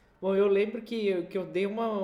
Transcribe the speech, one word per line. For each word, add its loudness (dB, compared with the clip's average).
bom, 0
eu 6
lembro 2
que, 0
que -6
eu -4
dei -2
uma, -2